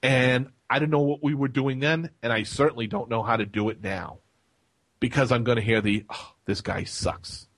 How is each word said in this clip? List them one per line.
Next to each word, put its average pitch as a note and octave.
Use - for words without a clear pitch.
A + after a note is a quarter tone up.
And B2+
I B2+
don't D3+
know D3+
what C#3+
we D3
were C#3
doing C3
then, D#3+
and A#2
I A2
certainly B2+
don't A2+
know A2+
how A#2
to G#2+
do G#2
it G#2+
now. F#2+
Because B2+
I'm A#2+
gonna A#2
hear A2
the, G#2
Oh, -
this G2+
guy F#2+
sucks -